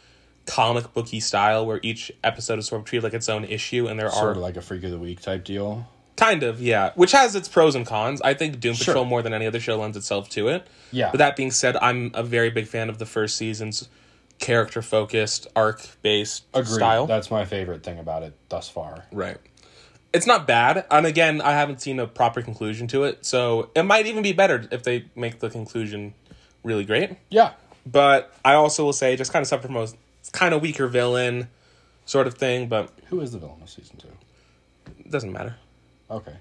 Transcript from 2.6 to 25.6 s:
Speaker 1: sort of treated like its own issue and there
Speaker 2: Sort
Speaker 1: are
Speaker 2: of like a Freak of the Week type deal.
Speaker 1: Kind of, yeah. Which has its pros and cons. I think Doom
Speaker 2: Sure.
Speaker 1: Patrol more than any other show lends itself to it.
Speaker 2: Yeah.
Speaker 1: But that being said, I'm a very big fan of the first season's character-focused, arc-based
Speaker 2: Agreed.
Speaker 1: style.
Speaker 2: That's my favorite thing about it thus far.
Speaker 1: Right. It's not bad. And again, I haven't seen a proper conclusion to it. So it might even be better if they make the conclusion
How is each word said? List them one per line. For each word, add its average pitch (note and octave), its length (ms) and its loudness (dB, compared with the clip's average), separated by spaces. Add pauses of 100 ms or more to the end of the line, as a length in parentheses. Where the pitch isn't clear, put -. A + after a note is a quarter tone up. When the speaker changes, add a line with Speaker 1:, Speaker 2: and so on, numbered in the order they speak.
Speaker 1:
sort A2 140 -6
of G#2+ 60 -12
treated A#2 180 -4
like A2 100 -4
its A2+ 140 -6
own G#2+ 160 -2
issue A2 440 -4
and A2 100 -6
there G#2+ 120 -2
Speaker 2:
Sort G#2+ 140 0
Speaker 1:
are G#2+ 80 2
Speaker 2:
of F#2+ 60 -4
like F2+ 180 -6
a F#2 60 -12
Freak F#2 220 -10
of F2+ 60 -6
the F2 80 -6
Week F2 220 -10
type F#2+ 240 -6
deal. G3+ 440 -6 (280)
Speaker 1:
Kind G#3+ 260 4
of, A#2 180 -4
yeah. A2 360 2
Which F3+ 160 6
has B3+ 220 6
its F#3+ 140 -6
pros D#3+ 260 6
and A#2+ 120 -4
cons. A#2 360 -4
I C#3 120 2
think C#3+ 260 -4
Doom A#2 140 -2
Speaker 2:
Sure. A#2 180 -4
Speaker 1:
Patrol C3+ 140 2
more A#2+ 160 0
than A2+ 100 -4
any A2 140 -4
other A2+ 140 -4
show A2 200 -2
lends G#2+ 160 -6
itself G2+ 340 -6
to A2 180 -2
it. F3 180 -2 (260)
Speaker 2:
Yeah. A#2+ 180 -2
Speaker 1:
But C3 80 2
that C#3+ 180 6
being C3 140 -4
said, B2 280 0
I'm B2 360 0
a A#2 80 -4
very A#2 280 0
big A2+ 160 -4
fan A2+ 240 -6
of G#2+ 80 -10
the A2 80 -10
first G#2+ 300 -2
season's A2 520 -8 (500)
character-focused, A2 1160 0
arc-based G#2+ 1000 0
Speaker 2:
Agreed. A#2 220 0
Speaker 1:
style. A2+ 320 4
Speaker 2:
That's A2 240 0
my G#2+ 140 0
favorite F#2 380 -6
thing F2 160 -12
about D#2+ 240 -8
it D2+ 120 -14 (140)
thus E2+ 200 -8
far. - 440 -14
Speaker 1:
Right. F#2 240 -6 (760)
It's E3+ 140 2
not G#3 200 4
bad. B2 440 4
And D3+ 160 6
again, D#3 340 2
I D3 120 2
haven't D3 280 0
seen C3 200 -4
a A#2 60 -4
proper A#2+ 360 0
conclusion A2+ 460 -8
to C3+ 160 0
it. - 200 -4
So A#2 520 0
it E3 80 4
might G#3+ 220 4
even A3 160 -2
be G3 100 0
better E3 400 4
if A#2 100 -6
they B2 220 -2 (100)
make A#2+ 240 -8
the A#2 100 -4
conclusion G#2 640 -8 (500)